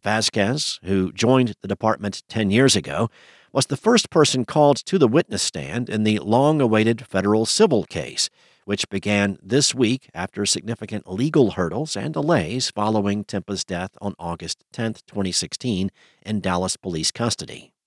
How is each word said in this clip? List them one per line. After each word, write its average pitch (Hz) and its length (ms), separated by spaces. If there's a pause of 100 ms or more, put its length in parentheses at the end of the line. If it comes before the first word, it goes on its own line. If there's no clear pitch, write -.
Vasquez, 110 800
who 95 300
joined 123 480
the - 60
department 101 600
ten 107 220
years 127 240
ago, 80 340 (420)
was - 160
the 143 100
first 226 340
person 139 340
called 143 320
to - 220
the 139 80
witness 110 340
stand 85 480
in 107 140
the 107 160
long-awaited 113 880
federal 104 380
civil 131 400
case, - 440 (360)
which - 240
began 101 520
this 123 320
week 123 400
after 95 320
significant 107 640
legal 120 420
hurdles 92 440
and - 180
delays 131 560
following 104 540
Timpa's 98 400
death 92 280 (100)
on 101 180
August 85 540
tenth, 113 320
twenty 98 260
sixteen, 95 580 (320)
in 104 200
Dallas 92 340
police 80 360
custody. - 600 (160)